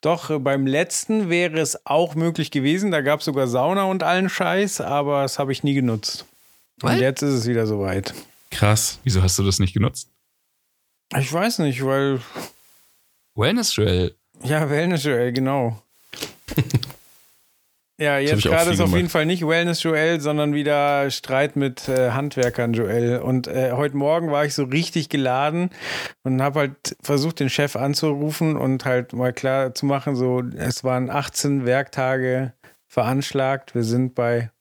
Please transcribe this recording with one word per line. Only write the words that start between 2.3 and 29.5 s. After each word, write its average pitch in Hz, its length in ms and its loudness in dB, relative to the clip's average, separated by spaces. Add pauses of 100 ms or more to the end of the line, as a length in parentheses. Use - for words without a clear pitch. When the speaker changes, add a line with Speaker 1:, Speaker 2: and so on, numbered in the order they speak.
Speaker 1:
gewesen. 165 400 0
Da 156 100 2
gab's 143 240 0
sogar 135 220 0
Sauna 151 380 2
und 190 180 -2
allen 180 260 2
Scheiß, 190 500 0
aber 143 440 0
das 135 160 -4
hab 139 100 0
ich - 140 -4
nie 143 100 2
genutzt. 120 520 -2 (580)
Und 127 80 2
Speaker 2:
What? 123 80 2
Speaker 1:
jetzt 131 240 0
ist 143 100 2
es 117 140 0
wieder 117 180 2
soweit. 98 480 -2 (380)
Speaker 3:
Krass. - 520 2
Speaker 2:
Wieso 95 200 2
hast 92 160 0
du 101 40 2
das 98 140 2
nicht 92 160 0
genutzt? - 360 -2 (1080)
Speaker 1:
Ich 135 160 -2
weiß 208 260 0
nicht, 139 240 0
weil 135 360 0 (1120)
Speaker 2:
Wellness, 190 420 0
Joel. 92 380 2 (300)
Speaker 1:
Ja, 151 260 0
Wellness, 160 360 0
Joel, 123 260 0
genau. 131 500 -2 (320)
Speaker 2:
<laughs> - 480 -6 (1400)
Speaker 1:
Ja, 147 220 2
Speaker 3:
Das 139 80 0
hab 156 60 4
Speaker 1:
jetzt - 60 2
Speaker 3:
ich - 60 2
auch - 40 4
Speaker 1:
gerade 165 140 6
Speaker 3:
viel 175 100 2
Speaker 1:
ist - 40 0
auf 175 60 4
Speaker 3:
gemacht. 175 120 4
Speaker 1:
jeden 175 120 2
Fall 156 160 2
nicht 170 220 0
Wellness 170 340 2
Joel, 160 400 2
sondern 147 320 0
wieder 143 560 2
Streit 135 460 -2
mit, 139 340 -2
äh, 127 220 2
Handwerkern 123 640 0
Joel. 117 480 0
Und, 127 260 0
äh, 127 240 0
heute 139 260 -2
Morgen 156 320 0
war 147 160 2
ich 143 80 -4
so 143 120 -2
richtig 156 440 -2
geladen 147 640 0 (520)
und 131 200 0
hab 139 120 0
halt 139 460 -4
versucht, 147 380 0
den 135 100 2
Chef 143 260 0
anzurufen 147 800 0
und 131 300 0
halt 123 280 0
mal 123 200 0
klar 131 400 0